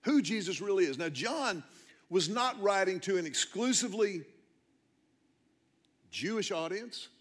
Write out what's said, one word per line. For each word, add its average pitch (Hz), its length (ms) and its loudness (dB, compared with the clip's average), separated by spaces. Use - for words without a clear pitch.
Who 277 180 4
Jesus 185 400 -2
really 190 240 4
is. 135 140 -2
Now, 165 100 -2
John 202 540 -2
was 170 180 2
not 240 320 0
writing 190 400 2
to 190 160 0
an 175 80 2
exclusively 208 1000 0
Jewish 202 400 -4
audience 190 580 -6